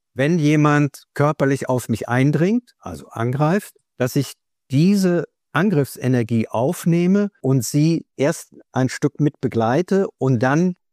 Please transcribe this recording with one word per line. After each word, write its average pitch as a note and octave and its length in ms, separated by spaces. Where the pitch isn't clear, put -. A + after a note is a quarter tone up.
wenn D3+ 240
jemand D3 760
körperlich C#3+ 560
auf B2+ 220
mich - 180
eindringt, D3 680
also - 300
angreift, D3 640
dass B2 180
ich C#3 160
diese F3 540
Angriffsenergie C3 960
aufnehme F3 840
und C3+ 240
sie D3+ 420
erst - 380
ein B2+ 160
Stück - 320
mit D3 200
begleite C3 640
und C3 240
dann D#3+ 320